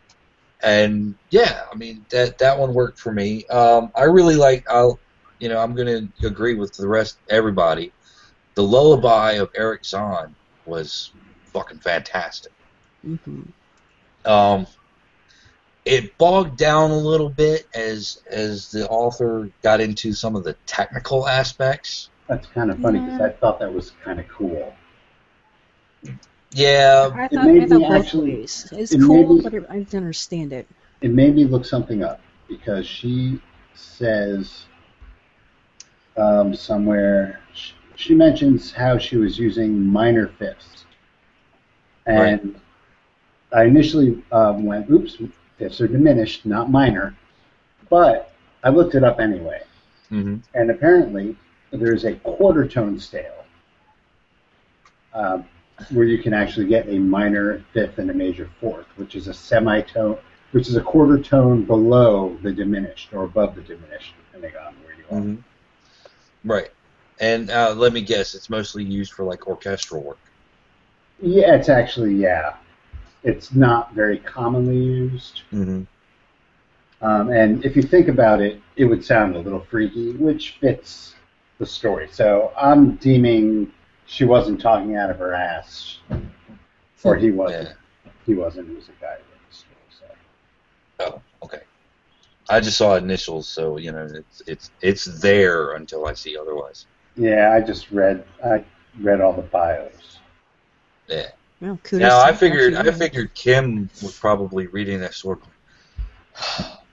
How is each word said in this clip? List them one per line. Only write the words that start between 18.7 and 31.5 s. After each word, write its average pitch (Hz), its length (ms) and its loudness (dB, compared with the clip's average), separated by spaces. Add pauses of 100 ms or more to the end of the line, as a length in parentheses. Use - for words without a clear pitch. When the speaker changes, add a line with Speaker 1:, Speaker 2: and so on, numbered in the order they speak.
Speaker 1:
the 107 180 -6
author 113 600 -2 (120)
got 110 200 4
into 107 320 -6
some 110 220 -6
of 95 80 -6
the 78 100 -6 (120)
technical 127 600 -4
aspects. 131 840 -4 (180)
Speaker 3:
That's - 200 -6
kinda - 300 -4
funny, - 220 0
'cause 254 200 -8
Speaker 2:
Yeah. - 80 -2
Speaker 3:
I - 20 -2
thought - 300 -2
that 95 120 -8
was 92 200 -10 (120)
kinda 87 200 -10
cool. - 500 -10 (1800)
Speaker 1:
Yeah. 135 600 6
Speaker 2:
I 247 120 -6
Speaker 3:
It 269 80 -6
Speaker 2:
thought, 277 120 2
Speaker 3:
made 339 180 8
Speaker 2:
I 339 40 0
thought 330 140 8
Speaker 3:
me 320 60 2
Speaker 2:
both - 40 2 (140)
Speaker 3:
actually, - 300 -4
Speaker 2:
ways. - 360 -14
It's 220 220 -8
Speaker 3:
it 135 60 4
made 139 80 8
Speaker 2:
cool, - 280 8
Speaker 3:
me 208 60 6
Speaker 2:
but 220 120 -6
it, 202 160 -6
I 202 100 -8
didn't 202 160 -8
understand 165 580 -8
it. 123 140 -12 (340)
Speaker 3:
It 117 100 -2
made 139 240 4
me 151 100 6
look 127 200 -2